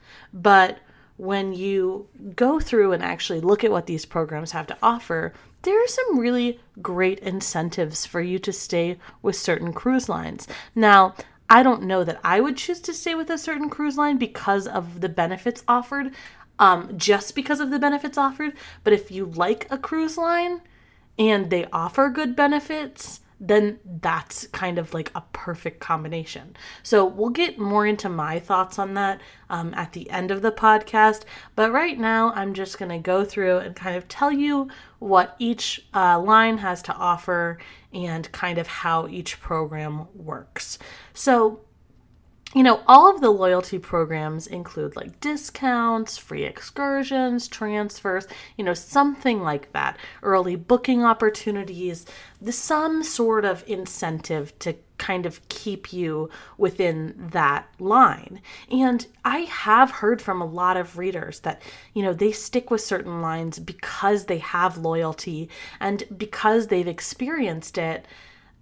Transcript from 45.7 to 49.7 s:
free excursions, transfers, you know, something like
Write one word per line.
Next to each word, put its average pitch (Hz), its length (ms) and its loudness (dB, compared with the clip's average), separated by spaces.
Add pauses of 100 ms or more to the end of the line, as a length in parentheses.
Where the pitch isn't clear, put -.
free 147 280 -8
excursions, 269 1040 -2
transfers, 208 760 -4 (300)
you 214 80 -6
know, 180 100 0
something 269 680 0
like 147 320 -4